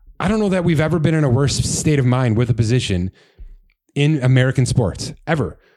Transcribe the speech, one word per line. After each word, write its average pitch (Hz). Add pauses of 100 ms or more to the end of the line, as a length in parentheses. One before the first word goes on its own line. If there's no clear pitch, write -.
(200)
I 165
don't 220
know 208
that 180
we've 165
ever 156
been 156
in 156
a 139
worse 131
state -
of 127
mind 123
with 120
a 120
position 107 (840)
in 147
American 131
sports, - (120)
ever. 156 (200)